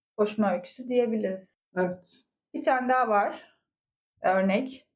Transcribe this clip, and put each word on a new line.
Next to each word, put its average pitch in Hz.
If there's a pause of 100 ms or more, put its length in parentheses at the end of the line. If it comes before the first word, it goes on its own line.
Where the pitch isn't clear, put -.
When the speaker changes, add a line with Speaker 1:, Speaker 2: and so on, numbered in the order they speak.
(180)
Speaker 1:
koşma 208
öyküsü 240
diyebiliriz. 220 (220)
Speaker 2:
Evet. 180 (460)
Speaker 1:
Bir 285
tane 254
daha 254
var - (640)
örnek. 190